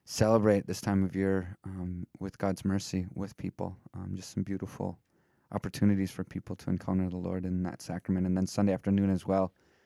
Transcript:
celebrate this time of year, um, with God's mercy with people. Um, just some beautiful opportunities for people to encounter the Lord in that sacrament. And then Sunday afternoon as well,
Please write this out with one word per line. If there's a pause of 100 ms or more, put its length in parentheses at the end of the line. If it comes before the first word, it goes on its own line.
celebrate
this
time
of
year,
um, (140)
with
God's
mercy
with
people. (180)
Um,
just
some
beautiful (520)
opportunities
for
people
to
encounter
the
Lord
in
that
sacrament.
And
then
Sunday
afternoon
as
well, (340)